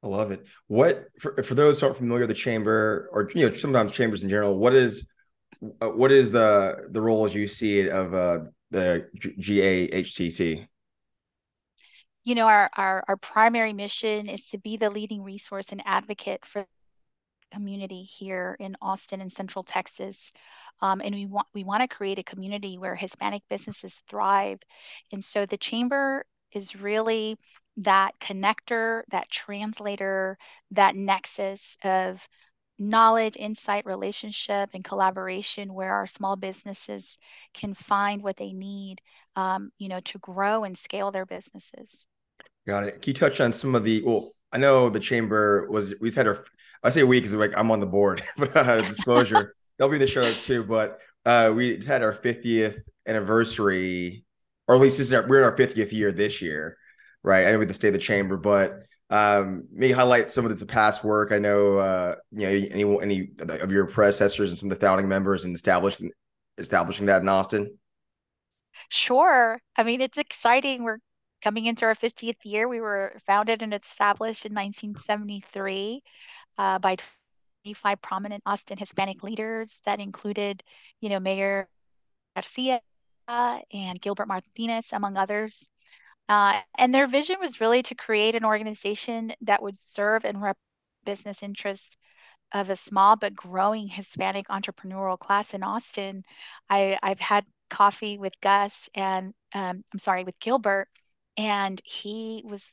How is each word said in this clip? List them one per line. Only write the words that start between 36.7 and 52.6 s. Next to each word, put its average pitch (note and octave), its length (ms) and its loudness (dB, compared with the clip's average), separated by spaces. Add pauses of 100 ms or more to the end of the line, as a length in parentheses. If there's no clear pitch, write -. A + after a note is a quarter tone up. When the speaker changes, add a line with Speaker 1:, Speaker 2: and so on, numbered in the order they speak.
Speaker 2:
can G3+ 220 -10
find G3+ 480 -2
what G3 140 -6
they G3+ 160 -12
need, G3 480 -14 (340)
um, F#3+ 420 -4
you G3 120 -12
know, F#3 100 -8
to F#3+ 220 -14
grow G3 420 -2
and F#3+ 160 -10
scale G3 320 -6
their F#3+ 160 -6
businesses. - 800 -20 (580)
Speaker 1:
Got G2+ 200 -2
it. - 180 -10
Can - 80 -4
you C3+ 40 -2
touch C#3 260 2
on A#2+ 120 4
some C3 220 -2
of A2+ 80 4
the, A2 220 2
well, A2+ 260 0 (220)
I A#2+ 60 -2
know C3 300 6
the A2 120 0
chamber G#2+ 680 2
was, G2+ 320 -2
we A2+ 60 -2
just A2+ 100 -2
had B2 120 4
our, G2+ 160 -2 (400)
I B2 60 6
say C#3+ 120 6
we B2+ 180 8
'cause, G#2+ 140 -4
like, G#2+ 220 2
I'm A2+ 160 4
on G#2+ 80 2
the G2 60 -2
board, F#2+ 440 2
<laughs> - 60 -14
but, C#3 200 0
uh, B2 260 6
disclosure, A2 760 2 (100)
Speaker 2:
<laughs> - 120 -20
Speaker 1:
they'll C3+ 100 4
be D3+ 80 2
in C#3+ 40 2
the C3+ 60 6
show C3+ 160 2
notes A#2 240 0
too, A#2+ 160 0
but, G#2+ 380 -2 (260)
uh, A#2 260 6
we B2 220 0
just G2+ 140 -10
had B2+ 160 2
our G#2+ 80 2
fiftieth A2+ 640 0 (260)